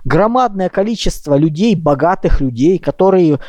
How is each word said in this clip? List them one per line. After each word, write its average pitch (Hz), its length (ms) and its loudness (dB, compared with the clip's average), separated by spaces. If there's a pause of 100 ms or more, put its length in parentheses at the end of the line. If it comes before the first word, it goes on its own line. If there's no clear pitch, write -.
Громадное 214 640 0
количество 196 680 -2
людей, 160 380 2
богатых 160 680 0
людей, 139 380 0
которые 175 720 2